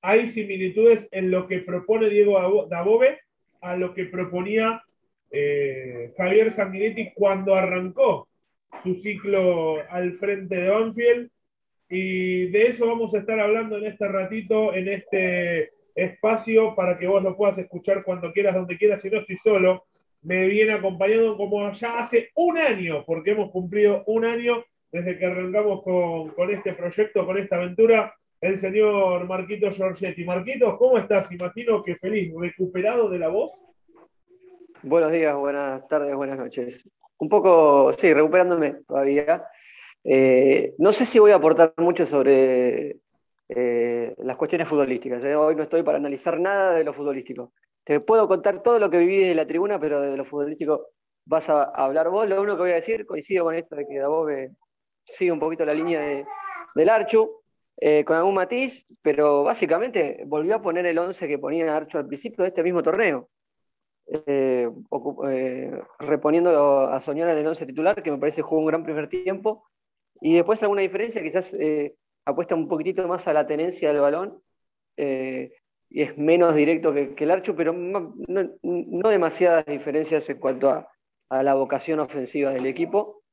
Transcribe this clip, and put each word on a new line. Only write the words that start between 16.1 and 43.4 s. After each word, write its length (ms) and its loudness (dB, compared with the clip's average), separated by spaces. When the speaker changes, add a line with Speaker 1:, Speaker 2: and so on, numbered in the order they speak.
Speaker 1:
para 240 0
que 80 -4
vos 160 2
lo 140 -2
puedas 200 0
escuchar 460 -4
cuando 300 -6
quieras, 240 0
donde 200 -4
quieras. 240 2
Si 80 -10
no 120 -2
estoy 160 -12
solo, 480 2
me 260 0
viene 240 2
acompañando 640 0
como 340 -4
ya 300 -6
hace 340 -2
un 240 2
año, 480 -2
porque 240 -4
hemos 220 -2
cumplido 560 0
un 160 0
año 400 -2
desde 300 -6
que 60 -2
arrancamos 580 -2
con, 460 -2
con 220 -4
este 200 -6
proyecto, 520 -2
con 140 -2
esta 160 -4
aventura, 580 2
el 180 -2
señor 680 2
Marquito 420 -4
Giorgetti. 540 -6
Marquitos, 540 -2
¿cómo 200 4
estás? 320 0
Imagino 500 -4
que 140 -6
feliz, 420 -4
recuperado 720 -2
de 120 -4
la 80 -2
voz. 400 -4
Speaker 2:
Buenos 300 2
días, 240 0
buenas 500 -4
tardes, 300 -2
buenas 220 -6
noches. 520 -10
Un 120 -6
poco, 640 8
sí, 200 4
recuperándome 640 4
todavía. 560 0
Eh, 760 6
no 140 6
sé 140 0
si 140 6
voy 100 10
a 60 10
aportar 400 6
mucho 300 2
sobre, 880 2